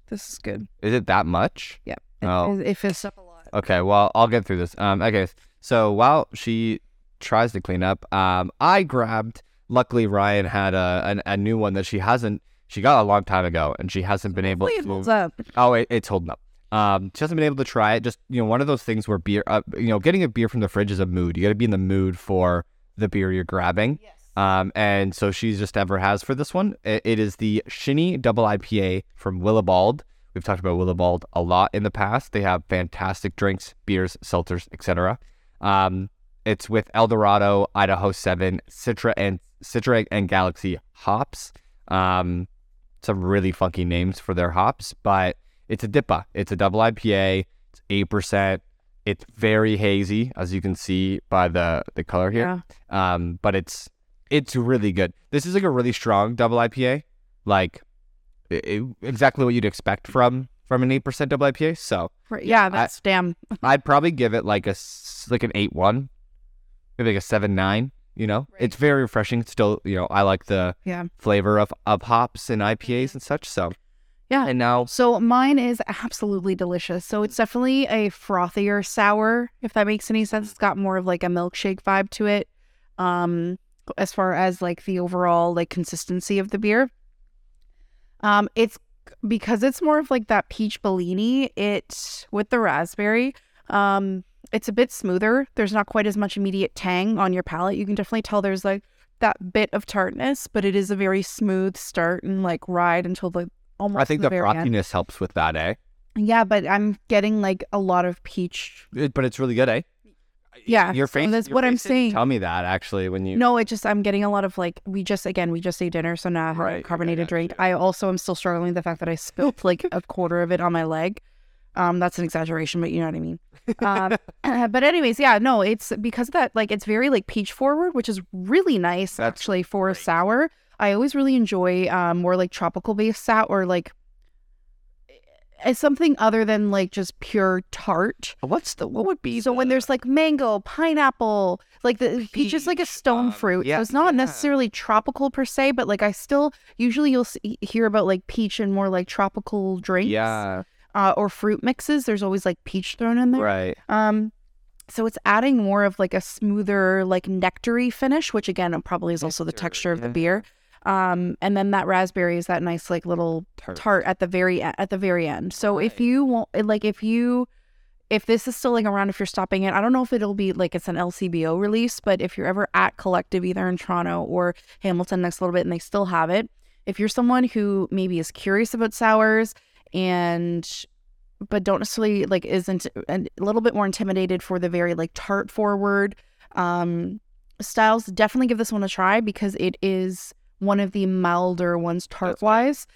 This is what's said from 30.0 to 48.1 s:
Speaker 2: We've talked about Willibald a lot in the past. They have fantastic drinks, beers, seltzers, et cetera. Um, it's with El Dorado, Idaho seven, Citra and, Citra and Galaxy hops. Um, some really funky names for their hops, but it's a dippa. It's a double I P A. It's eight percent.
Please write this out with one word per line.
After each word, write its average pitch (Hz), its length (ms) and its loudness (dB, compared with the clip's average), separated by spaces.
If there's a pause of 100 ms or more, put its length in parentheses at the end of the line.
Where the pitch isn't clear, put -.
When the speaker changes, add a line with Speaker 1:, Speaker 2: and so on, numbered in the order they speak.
Speaker 2:
We've 90 100 -8
talked 95 160 -2
about 90 200 0
Willibald 90 540 0
a 87 100 0
lot 90 320 4
in 104 80 0
the 104 80 -2
past. 107 400 -2
They 107 100 -2
have 92 280 0
fantastic 92 640 -4
drinks, 98 400 -4 (100)
beers, 92 380 0
seltzers, 87 480 -4
et - 100 -18
cetera. 92 380 0 (420)
Um, 95 480 2 (340)
it's 107 280 -2
with 110 240 0
El 113 120 4
Dorado, 101 680 4
Idaho 98 360 2
seven, 92 560 -2
Citra - 480 -2
and, 95 240 -2 (240)
Citra 113 460 0
and 98 180 0
Galaxy 92 520 0 (140)
hops. - 600 -4 (360)
Um, 92 580 0 (560)
some 95 200 -2
really 95 280 2
funky 90 340 -2
names 87 340 0
for - 140 -6
their 87 160 0
hops, 92 540 -2
but 95 340 2 (320)
it's 110 140 -4
a 113 40 -6
dippa. 98 460 0
It's 95 180 -4
a 101 40 -2
double 98 260 2
I 113 100 4
P 104 220 0
A. 95 320 2 (260)
It's - 180 -20
eight 98 200 0
percent. 98 520 0 (440)